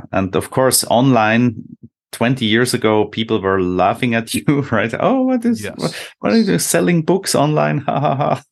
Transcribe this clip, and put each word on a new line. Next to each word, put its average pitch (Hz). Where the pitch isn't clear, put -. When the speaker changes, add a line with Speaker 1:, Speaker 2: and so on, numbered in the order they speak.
Speaker 1:
And 95
of -
course, 131
online, 117
twenty 123
years 117
ago, 107
people 110
were 95
laughing 95
at 113
<laughs> -
you, 143
right? 113
"Oh, 262
what 254
is, 220
Speaker 2:
Yes. 196
Speaker 1:
what, -
what -
are 226
you 220
doing? 170
Selling 175
books 175
online? 151
<laughs> -
Ha, 143
ha, 147
ha." 143